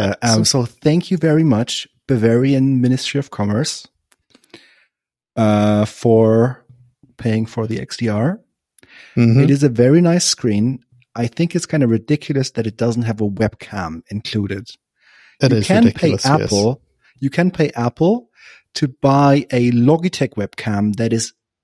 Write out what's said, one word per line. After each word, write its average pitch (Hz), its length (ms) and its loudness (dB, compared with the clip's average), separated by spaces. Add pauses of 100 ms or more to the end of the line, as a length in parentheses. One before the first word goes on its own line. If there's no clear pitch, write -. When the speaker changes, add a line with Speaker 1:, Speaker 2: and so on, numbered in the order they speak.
(140)
Speaker 1:
flex. - 40 -10 (180)
Speaker 2:
Um, 110 100 2
so 127 200 0
thank 156 440 -2
you 185 80 -2
very 160 260 2
much, 117 440 -2 (200)
Bavarian 131 720 2
Ministry 127 380 -2
of 139 120 -8
Commerce. 104 560 -4 (1500)
Uh, 107 480 2
for 113 800 2 (520)
paying 110 280 -2
for 110 220 -8
the 113 120 -6
X - 180 -12
D 117 120 -4
R. 127 320 -2 (720)
Speaker 1:
Mm-hmm. 120 240 4
Speaker 2:
It 131 100 4
is 139 140 2
a 147 60 4
very 123 320 4
nice 175 240 2
screen. 117 580 -2 (320)
I 120 120 -4
think 170 280 -4
it's 170 100 -6
kinda 143 220 0
ridiculous 131 640 -2
that 113 160 -6
it 107 100 -8
doesn't 117 260 -2
have 110 180 -4
a 104 80 -2
webcam 95 800 -6
included. 101 600 -6 (720)
Speaker 1:
It 135 100 2
Speaker 2:
You 120 60 2
Speaker 1:
is 104 100 -2
Speaker 2:
can 214 180 4
Speaker 1:
ridiculous, 156 380 0
Speaker 2:
pay 131 60 0
Speaker 1:
yes. 143 140 2
Speaker 2:
Apple. 104 380 0 (380)
You 139 100 -4
can 180 220 0
pay 151 200 -2
Apple 160 580 -2 (460)
to 151 120 -2
buy 139 640 2
a 123 200 0
Logitech 143 640 0
webcam 104 640 -4
that 117 160 -2
is 113 200 -4 (300)